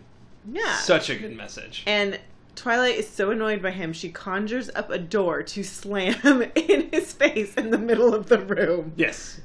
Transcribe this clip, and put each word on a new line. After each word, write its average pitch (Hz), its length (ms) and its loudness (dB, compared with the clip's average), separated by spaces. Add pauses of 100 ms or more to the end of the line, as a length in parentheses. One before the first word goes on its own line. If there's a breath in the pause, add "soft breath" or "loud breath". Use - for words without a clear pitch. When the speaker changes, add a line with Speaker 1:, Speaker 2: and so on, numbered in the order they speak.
(520)
Speaker 1:
Yeah. 339 260 -2
Speaker 2:
Such - 340 2
a 123 40 -2
good 214 220 -10
message. - 480 -14
Speaker 1:
And 202 340 0 (360)
Twilight 247 400 0
is 214 120 -4
so 202 240 -2
annoyed 220 300 -2
by 190 100 -2
him, 175 220 -6
she 165 160 -10
conjures 214 640 -4
up - 140 -6
a - 80 -4
door 170 460 0
to 202 200 -8
slam 202 800 2
<laughs> - 140 -4
in 302 360 4
his - 220 0
face 214 400 2
in 226 160 -2
the 226 80 4
middle 226 380 4
of 208 120 -4
the 226 120 8
room. 175 560 0
Speaker 2:
Yes. - 500 -2